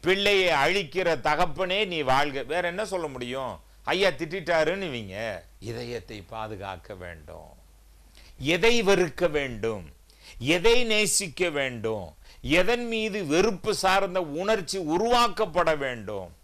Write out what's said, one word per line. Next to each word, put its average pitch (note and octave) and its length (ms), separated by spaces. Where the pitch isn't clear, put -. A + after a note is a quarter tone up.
பிள்ளையை F#3+ 520
அழிக்கிற E3+ 600
தகப்பனே E3+ 720
நீ E3 140
வாழ்க. C3+ 420
வேற E3+ 240
என்ன F#3 180
சொல்ல F3 220
முடியும்? B2 520
ஐயா F#3 260
திட்டாருன்னுவீங்க. D3+ 1300
இதயத்தை A#2 640
பாதுகாக்க G2+ 760
வேண்டும். E2 540
எதை F#3 440
வெறுக்க F3+ 460
வேண்டும்? A2+ 640
எதை F3+ 440
நேசிக்க G3+ 680
வேண்டும்? A2+ 680
எதன் G3 460
மீது G#3+ 380
வெறுப்பு F#3+ 500
சார்ந்த F#3+ 460
உணர்ச்சி F#3 580
உருவாக்கப்பட F3 1000
வேண்டும்? G#2 680